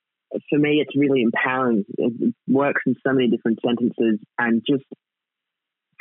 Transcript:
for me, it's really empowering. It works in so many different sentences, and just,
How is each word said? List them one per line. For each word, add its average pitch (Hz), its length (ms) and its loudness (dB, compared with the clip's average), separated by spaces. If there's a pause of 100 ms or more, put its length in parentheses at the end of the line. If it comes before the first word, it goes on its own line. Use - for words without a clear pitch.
(500)
for 147 100 2
me, 147 260 2
it's - 120 -8
really 139 240 2
empowering. 120 640 0 (120)
It 120 360 -2 (160)
works 135 360 2
in 127 100 0 (120)
so 131 60 2
many 131 160 2
different 113 360 0
sentences, 117 540 0 (180)
and 117 320 0
just, 139 140 -2 (1160)